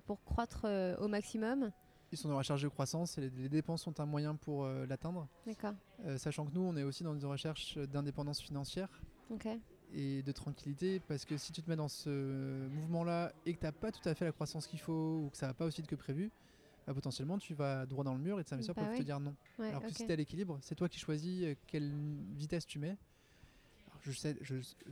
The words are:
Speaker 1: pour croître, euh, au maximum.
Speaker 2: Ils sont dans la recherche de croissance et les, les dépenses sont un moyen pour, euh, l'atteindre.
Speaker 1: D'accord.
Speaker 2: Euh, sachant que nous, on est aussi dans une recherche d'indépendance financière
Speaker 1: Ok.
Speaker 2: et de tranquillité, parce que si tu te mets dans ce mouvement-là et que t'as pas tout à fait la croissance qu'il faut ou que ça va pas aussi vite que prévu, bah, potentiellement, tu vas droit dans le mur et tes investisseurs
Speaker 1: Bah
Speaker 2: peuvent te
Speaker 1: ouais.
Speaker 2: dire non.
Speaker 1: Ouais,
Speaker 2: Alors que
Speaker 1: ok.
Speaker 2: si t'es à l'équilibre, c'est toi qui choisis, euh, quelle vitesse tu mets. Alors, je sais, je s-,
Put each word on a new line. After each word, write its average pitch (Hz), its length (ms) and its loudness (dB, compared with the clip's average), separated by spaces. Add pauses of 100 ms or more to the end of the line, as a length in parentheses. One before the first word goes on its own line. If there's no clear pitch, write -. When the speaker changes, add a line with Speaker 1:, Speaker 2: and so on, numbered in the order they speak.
Speaker 1:
pour - 180 -4
croître, - 400 0
euh, 190 320 4
au 208 120 2
maximum. 220 600 2 (420)
Speaker 2:
Ils 160 60 -4
sont 156 100 -2
dans 147 60 4
la 135 40 4
recherche 139 240 2
de 147 60 2
croissance 160 500 0
et 147 40 0
les, 131 80 0
les 127 180 -4
dépenses 160 340 2
sont 160 160 -4
un 151 80 0
moyen 151 300 2
pour, 143 280 0
euh, 135 220 0
l'atteindre. 156 400 -2 (200)
Speaker 1:
D'accord. 214 260 -4 (320)
Speaker 2:
Euh, 139 140 0
sachant 151 280 0
que 147 80 -4
nous, 180 60 4
on 180 160 4
est 143 60 2
aussi 139 200 0
dans 160 120 0
une 143 100 -2
recherche 143 540 -2
d'indépendance 143 640 0
financière 147 460 -2 (420)
Speaker 1:
Ok. 220 180 -2 (460)
Speaker 2:
et 139 280 0
de 139 100 0
tranquillité, 147 680 0
parce 147 240 -2
que 151 140 0
si - 140 -6
tu 160 100 -6
te 165 80 -2
mets 160 60 4
dans 151 120 2
ce 135 800 0
mouvement-là 170 640 2 (140)
et 170 80 2
que - 60 -6
t'as 160 120 0
pas 214 180 -2
tout - 160 -4
à 160 80 4
fait 175 120 2
la 156 60 4
croissance 156 340 -2
qu'il 156 120 -6
faut 160 460 2
ou 143 60 -2
que - 80 -14
ça 139 80 0
va 131 80 0
pas 165 100 0
aussi 160 160 0
vite 151 100 -6
que 156 60 0
prévu, 160 340 0 (560)
bah, 143 80 -2
potentiellement, 156 440 0
tu 175 160 -4
vas 139 320 2
droit 135 180 0
dans 135 100 2
le 131 60 0
mur 190 200 2
et 156 40 -2
tes - 100 -6
investisseurs 170 200 0
Speaker 1:
Bah - 80 0
Speaker 2:
peuvent - 100 2
te 247 60 2
Speaker 1:
ouais. - 60 2
Speaker 2:
dire 143 160 0
non. 143 140 -2 (240)
Speaker 1:
Ouais, 220 100 -2
Speaker 2:
Alors 143 140 -2
que 156 60 -4
Speaker 1:
ok. 180 80 -4
Speaker 2:
si 226 100 -2
t'es 185 60 2
à 160 40 4
l'équilibre, 156 440 0
c'est - 140 -4
toi 175 160 2
qui - 80 -10
choisis, 175 460 0
euh, 151 100 2 (120)
quelle 147 240 0 (460)
vitesse 151 300 0
tu - 120 -6
mets. 170 180 0 (920)
Alors, - 140 -18
je 143 100 -4
sais, 151 300 0
je 131 140 -2
s-, 123 200 -6 (160)